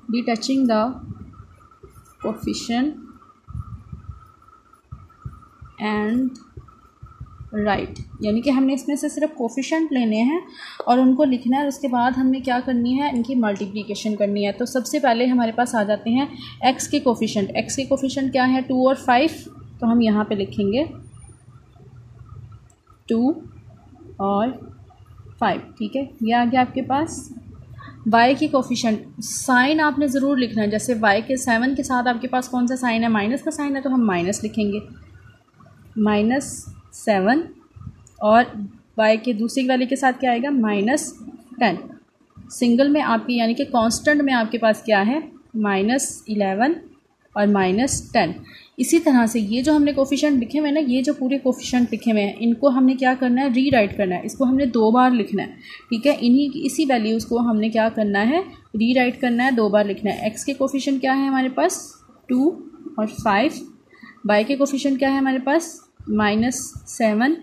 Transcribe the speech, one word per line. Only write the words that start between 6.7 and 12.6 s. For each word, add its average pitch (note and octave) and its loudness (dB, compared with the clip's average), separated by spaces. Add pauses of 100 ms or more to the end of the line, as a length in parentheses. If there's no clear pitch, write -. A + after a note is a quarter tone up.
write, G#3 -2 (220)
यानी G#3+ 0
कि C#4 0
हमने C4+ 2
इसमें C#4+ -4
से D4 -4
सिर्फ D4+ -4
coefficient C#4+ -2
लेने A3+ 0
हैं C#4 2 (460)
और B3 4
उनको C4 4
लिखना B3+ 0
है। C#4+ 0
उसके C#4 -6
बाद B3 2
हमने C4 0
क्या B3+ -2